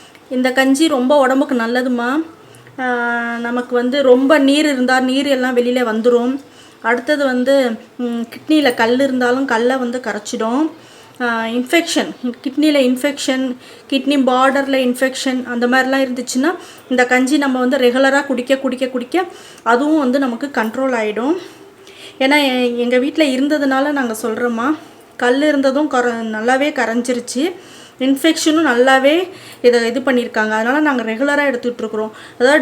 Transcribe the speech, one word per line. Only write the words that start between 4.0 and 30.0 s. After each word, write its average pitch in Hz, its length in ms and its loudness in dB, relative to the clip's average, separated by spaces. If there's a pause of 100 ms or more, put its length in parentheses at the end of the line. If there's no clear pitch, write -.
ரொம்ப 269 360 6
நீர் 294 260 2
இருந்தா 254 260 0 (100)
நீர் 269 260 0
எல்லாம் 254 240 -2
வெளியில 247 320 0
வந்துரும். 240 420 0 (580)
அடுத்தது 294 320 -2 (100)
வந்து, 247 220 2 (500)
ம், 233 180 -4 (100)
கிட்னியில 294 480 0
கல் 240 260 2
இருந்தாலும் 254 460 0
கல்லை 247 300 0
வந்து 240 240 -4
கரைச்சிடும். 226 580 -2 (560)
ஆ, 240 60 -2 (320)
இன்ஃபெக்ஷன், 285 520 -2 (360)
கிட்னியில 294 320 2 (100)
இன்ஃபெக்ஷன், 262 580 -2 (460)
கிட்னி 277 260 0 (120)
பார்டர்ல 269 460 2 (120)
இன்ஃபெக்ஷன் 262 520 -2 (120)
அந்த 240 200 0
மாதிரிலாம் 262 340 2
இருந்துச்சுன்னா 254 440 -2 (380)
இந்த 247 160 2 (100)
கஞ்சி 262 300 2
நம்ம 254 200 0
வந்து 254 120 2 (100)
ரெகுலரா 269 380 2
குடிக்க, 269 400 -2
குடிக்க, 254 220 -4
குடிக்க 254 380 -4 (380)
அதுவும் 285 420 2
வந்து 247 220 0
நமக்கு 240 220 -6 (120)
கண்ட்ரோல் 254 400 -2
ஆயிடும். 220 340 -2 (880)
ஏன்னா, 277 140 4 (100)
எ-, 247 260 0 (100)
எங்க 240 200 2
வீட்ல 311 200 0 (120)
இருந்ததுனால 285 600 0
நாங்க 233 240 -2
சொல்றோம்மா. 233 440 -2 (560)
கல் 247 260 2
இருந்ததும் 277 460 2
கர-, 240 180 0 (220)
நல்லாவே 254 340 0 (120)
கரைஞ்சிருச்சு. 240 640 -2 (640)
இன்ஃபெக்ஷனும் 320 640 2
நல்லாவே 262 420 4 (540)
இதை 240 120 6 (120)
இது 254 160 -4